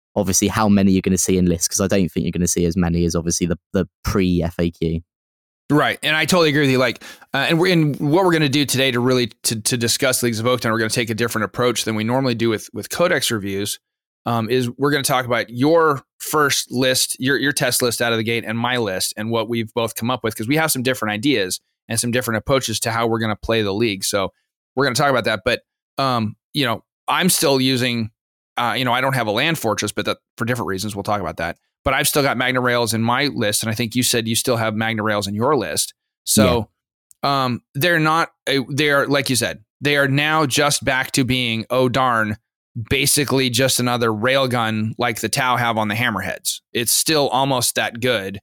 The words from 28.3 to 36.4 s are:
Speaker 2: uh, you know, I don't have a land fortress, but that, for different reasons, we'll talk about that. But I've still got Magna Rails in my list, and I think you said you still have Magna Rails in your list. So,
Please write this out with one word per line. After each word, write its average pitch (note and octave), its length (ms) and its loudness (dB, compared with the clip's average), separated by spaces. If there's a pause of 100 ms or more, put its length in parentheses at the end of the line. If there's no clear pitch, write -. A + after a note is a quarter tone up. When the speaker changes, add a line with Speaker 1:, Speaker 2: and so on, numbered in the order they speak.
Speaker 2:
uh, A#2 200 0
you C3 60 -2
know, B2 80 0
I B2 80 2
don't C3+ 140 0
have A#2+ 140 -2
a G#2 40 0
land D3 260 0
fortress, G#2+ 360 -2
but G2+ 120 -4
that, G2+ 120 -4 (200)
for B2 60 -6
different A#2 240 -2
reasons, F#2+ 260 -6
we'll G2+ 100 -8
talk G2+ 180 -2
about D#2+ 160 -6
that. E2 200 -6 (280)
But C3+ 80 0
I've C#3+ 140 0
still D3+ 140 0
got C3+ 140 0
Magna B2+ 240 0
Rails A#2+ 340 0
in A2+ 80 -2
my B2 260 0
list, A2 360 -2
and A2+ 60 -4
I A2 40 -2
think A2+ 220 -4
you B2 80 2
said A2+ 240 0
you A2+ 80 -2
still A#2 220 0
have A2 180 -2
Magna A2+ 280 -2
Rails G#2 220 0
in G2+ 80 -4
your B2 220 2
list. F2+ 380 -4 (320)
So, B2 420 2 (560)